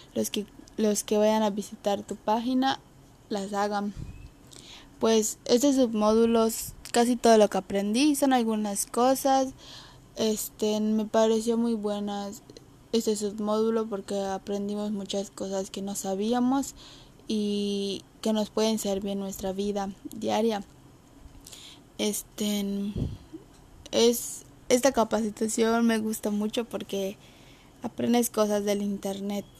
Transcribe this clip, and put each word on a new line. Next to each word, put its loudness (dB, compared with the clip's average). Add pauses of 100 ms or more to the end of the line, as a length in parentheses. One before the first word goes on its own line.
(140)
los -2
que, -4 (320)
los 0
que 0
vayan 4
a 2
visitar -2
tu -10
página 0 (500)
las -6
hagan. -2 (1040)
Pues 2
estos 4
submódulos, 4 (180)
casi 4
todo 8
lo 8
que -2
aprendí, 2
son 2
algunas 0
cosas. 2 (680)
Este, -2
me 0
pareció 2
muy 0
buena -4 (600)
este 2
submódulo 0
porque -6
aprendimos -4
muchas -4
cosas -6
que -8
no -6
sabíamos 0 (540)
y -2 (180)
que 0
nos -2
pueden 0
servir -2
en -4
nuestra -6
vida -4 (260)
diaria. 0 (1300)
Este, -4 (1300)
es, 0 (260)
esta 4
capacitación 0
me 4
gusta -4
mucho -2
porque -6 (640)
aprendes 0
cosas 0
del 0
internet -6 (140)